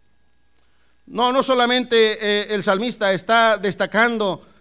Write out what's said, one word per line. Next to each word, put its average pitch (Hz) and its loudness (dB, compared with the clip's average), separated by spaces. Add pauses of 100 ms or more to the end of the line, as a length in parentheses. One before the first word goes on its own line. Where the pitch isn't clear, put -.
(1080)
No, 247 -2
no 269 0
solamente, 240 2
eh, 208 -2
el 202 -4
salmista 202 -2
está 220 2
destacando, 202 -2 (140)